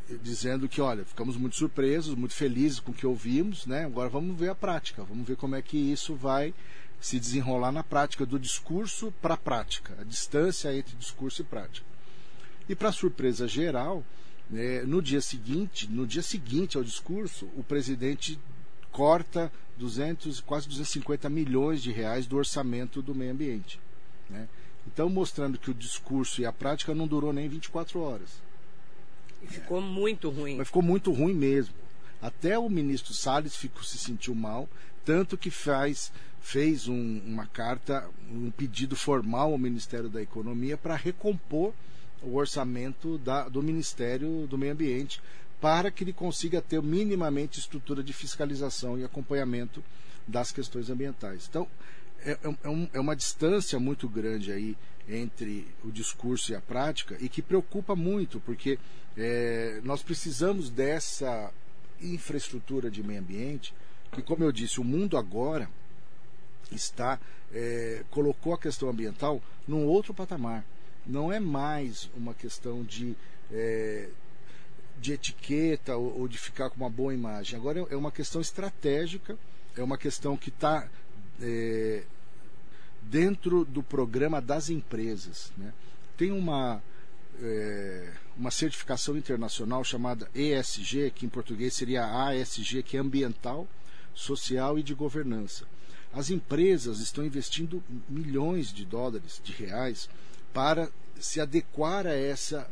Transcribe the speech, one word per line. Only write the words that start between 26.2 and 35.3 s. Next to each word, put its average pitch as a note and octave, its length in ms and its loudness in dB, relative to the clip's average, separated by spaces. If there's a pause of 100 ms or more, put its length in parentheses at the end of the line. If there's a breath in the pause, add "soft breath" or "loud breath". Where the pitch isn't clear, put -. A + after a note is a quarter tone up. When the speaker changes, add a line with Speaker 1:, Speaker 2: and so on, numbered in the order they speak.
Speaker 1:
e B2 60 2
a A2+ 80 0
prática D3 420 0
não D#3+ 100 2
durou D3 280 2
nem C#3+ 160 0
vinte D#3 160 -2
e - 40 -4
quatro E3 300 -2
horas. A#2+ 420 -2 (1000)
Speaker 2:
E F3+ 60 -4
ficou F3 340 -2
muito G3 480 0
ruim. C#3+ 260 -2
Speaker 1:
Mas C3 120 -2
ficou F3+ 140 4
muito F3+ 300 4
ruim D#3 220 4
mesmo. C#3 420 4 (460 loud breath)
Até D#3+ 360 2
o A#3 120 2
ministro C#3+ 440 2
Salles C#3 440 2
ficou, - 260 -2
se - 140 -2
sentiu B2 360 -2
mal, A2+ 360 0 (340 loud breath)
tanto F3 340 4